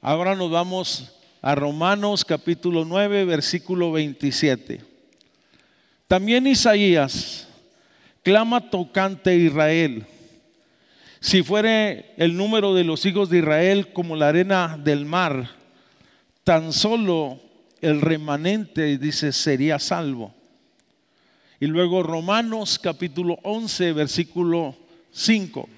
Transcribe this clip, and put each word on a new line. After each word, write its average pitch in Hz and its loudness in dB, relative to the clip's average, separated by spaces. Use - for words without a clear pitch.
Ahora 170 0
nos 180 -4
vamos 175 -4
a 143 0
Romanos 180 0
capítulo 165 -2
nueve, 202 0
versículo 175 -2
veintisiete. 143 -2
También 226 2
Isaías 208 2
clama 226 2
tocante 190 -2
a 180 6
Israel: 156 2
"Si 185 2
fuere 214 0
el 170 2
número 202 0
de 180 2
los 160 -4
hijos 196 0
de 170 4
Israel 170 2
como 170 -6
la 151 2
arena 175 0
del 147 0
mar, 151 -2
tan 160 2
solo 175 0
el 151 2
remanente", 156 -2
dice, 147 -2
"sería 143 0
salvo". 135 -6
Y 143 -2
luego 175 0
Romanos 202 -2
capítulo 175 -4
once, 202 -2
versículo 165 -2
cinco. 190 -2